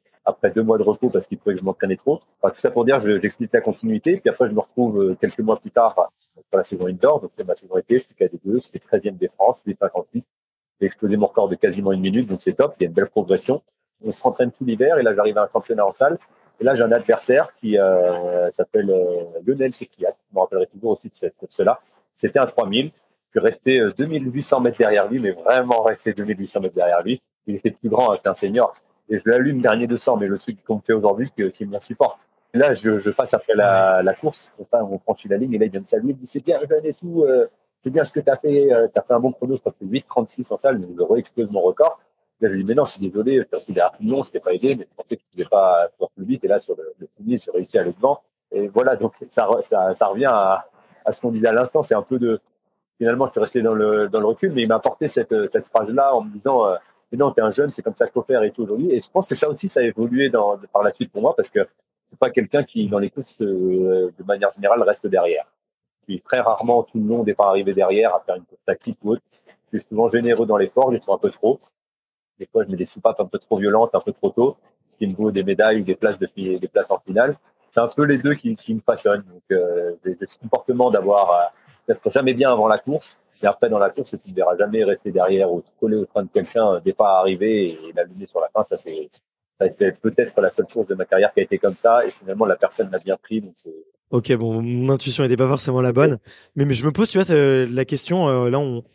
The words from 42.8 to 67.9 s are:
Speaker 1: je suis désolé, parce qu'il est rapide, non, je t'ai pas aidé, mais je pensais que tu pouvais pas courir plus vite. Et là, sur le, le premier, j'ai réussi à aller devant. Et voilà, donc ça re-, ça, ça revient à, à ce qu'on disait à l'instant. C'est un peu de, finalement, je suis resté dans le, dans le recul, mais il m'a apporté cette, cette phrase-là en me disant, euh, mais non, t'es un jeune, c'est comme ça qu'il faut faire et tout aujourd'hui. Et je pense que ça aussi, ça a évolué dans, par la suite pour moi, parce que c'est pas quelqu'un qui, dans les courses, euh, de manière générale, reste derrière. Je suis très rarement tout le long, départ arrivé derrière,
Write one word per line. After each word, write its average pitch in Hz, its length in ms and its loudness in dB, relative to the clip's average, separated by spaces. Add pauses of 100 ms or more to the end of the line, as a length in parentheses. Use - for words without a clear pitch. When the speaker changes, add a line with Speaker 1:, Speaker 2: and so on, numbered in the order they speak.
Speaker 1:
je - 80 -2
suis 98 80 -20
désolé, 107 460 0
parce - 180 -8
qu'il 90 140 -6
est 90 40 2
rapide, 92 240 -2
non, 131 160 0
je - 80 -10
t'ai - 120 -8
pas 90 120 -2
aidé, 131 220 0
mais 113 140 -10
je - 80 -20
pensais - 180 -10
que - 60 -14
tu - 100 -20
pouvais 87 140 -6
pas 92 420 4 (100)
courir 90 200 -6
plus 95 80 -12
vite. 131 180 -4
Et 92 60 0
là, 101 100 2
sur - 160 -6
le, 80 240 -12
le - 160 -16
premier, 110 240 -4
j'ai - 100 -12
réussi 92 280 -4
à 95 40 4
aller 87 120 -4
devant. - 260 0 (320)
Et 101 160 -4
voilà, 120 300 2
donc 110 160 -4 (160)
ça 113 160 0
re-, 113 160 2
ça, 95 320 0
ça 104 140 2
revient 113 220 -2
à, 95 360 2 (400)
à 110 80 0
ce - 80 -14
qu'on 120 100 -2
disait 113 160 0
à 110 60 2
l'instant. 127 280 0
C'est 113 140 -2
un 101 60 0
peu 127 180 -6
de, 113 220 -2 (560)
finalement, 120 300 0
je - 40 -12
suis - 80 -4
resté 107 220 0
dans 113 120 0
le, 107 360 0
dans 107 100 -2
le 104 60 0
recul, 113 260 -2
mais 127 120 0
il 113 40 0
m'a 110 80 4
apporté 131 320 -2
cette, 117 260 -2 (160)
cette - 180 -2
phrase-là 127 460 0
en 113 100 0
me 107 100 -14
disant, 113 340 0
euh, 92 80 0 (340)
mais 120 80 -8
non, 139 140 2
t'es - 80 0
un 107 120 2
jeune, 147 200 -2
c'est - 100 -12
comme 110 140 -6
ça 117 100 0
qu'il - 60 -6
faut 117 120 -4
faire 123 200 0
et 104 80 0
tout 120 120 -8
aujourd'hui. 117 280 -2
Et 120 80 0
je - 100 -10
pense 190 200 -2
que 127 60 -2
ça 151 120 2
aussi, 151 220 -6
ça - 100 0
a 123 40 2
évolué 120 460 0
dans, 104 280 2 (160)
par 101 100 2
la 104 80 2
suite - 220 -8
pour 104 80 -6
moi, 139 160 2
parce 101 120 -2
que 98 160 0 (440)
c'est - 100 -20
pas 123 120 2
quelqu'un 127 320 0
qui, 110 260 -4
dans 101 100 0
les 101 120 -2
courses, - 280 -12
euh, 92 800 0
de 92 80 -18
manière 101 260 0
générale, 104 300 2
reste 104 260 0
derrière. 87 380 2 (600)
Je 98 100 -8
suis - 60 -12
très 127 200 0
rarement 113 420 2
tout - 160 -8
le 107 80 -2
long, 117 160 0
départ 104 240 2
arrivé 98 260 2
derrière, 98 400 2